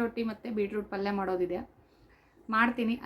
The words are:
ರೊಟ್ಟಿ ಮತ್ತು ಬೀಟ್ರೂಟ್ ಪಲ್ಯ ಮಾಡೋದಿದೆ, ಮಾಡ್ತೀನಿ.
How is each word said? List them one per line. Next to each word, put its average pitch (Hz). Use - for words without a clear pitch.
ರೊಟ್ಟಿ 233
ಮತ್ತು 226
ಬೀಟ್ರೂಟ್ 202
ಪಲ್ಯ 202
ಮಾಡೋದಿದೆ, 185
ಮಾಡ್ತೀನಿ. 240